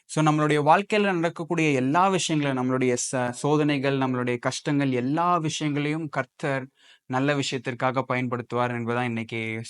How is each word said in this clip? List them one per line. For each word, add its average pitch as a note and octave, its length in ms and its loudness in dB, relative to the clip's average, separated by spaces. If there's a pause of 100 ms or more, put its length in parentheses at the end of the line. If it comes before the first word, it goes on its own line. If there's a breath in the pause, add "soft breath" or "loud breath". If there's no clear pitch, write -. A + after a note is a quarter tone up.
So D#3 200 0
நம்மளுடைய D3+ 640 4
வாழ்க்கையில G#3 240 2
நடக்கக்கூடிய E3 580 0
எல்லா C#3+ 380 4
விஷயங்களும், C#3+ 640 0
நம்மளுடைய B2+ 260 2 (160)
ச-, B2 180 -2
சோதனைகள், C#3+ 680 0
நம்மளுடைய B2 400 -2
கஷ்டங்கள், C#3 520 -2
எல்லா D3+ 460 0
விஷயங்களையும் D3+ 720 -2
கர்த்தர் C3+ 600 -4 (380 soft breath)
நல்ல C3+ 280 0
விஷயத்திற்காக C3 720 -2
பயன்படுத்துவார் B2 640 -2
என்பதுதான் A#2+ 340 -2
இன்னைக்கு A2+ 640 -6